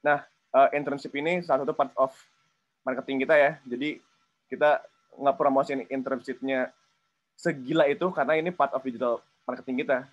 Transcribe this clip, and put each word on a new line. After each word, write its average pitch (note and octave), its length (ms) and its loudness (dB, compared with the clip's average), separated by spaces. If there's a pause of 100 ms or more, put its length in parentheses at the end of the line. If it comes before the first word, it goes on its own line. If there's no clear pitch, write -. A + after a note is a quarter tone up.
Nah, D3 160 2 (320)
eh, C3+ 240 6
internship C#3 400 -4
ini E3+ 240 -2
salah C#3+ 240 0
satu D3+ 80 -2
part C3+ 240 0
of C3+ 160 2 (720)
marketing C3 400 -2
kita D#3 80 4
ya. D3 180 6 (140)
Jadi B2+ 320 -6 (480)
kita D3 320 2 (400)
ngepromosin C3+ 720 0
internshipnya C3 800 -4 (640)
segila D3 560 0
itu E3+ 240 -2
karena D#3 240 0
ini E3+ 160 -2
part C#3 240 0
of B2+ 80 -6
digital A#2+ 400 -4 (240)
marketing B2+ 320 -6
kita. C3 320 -2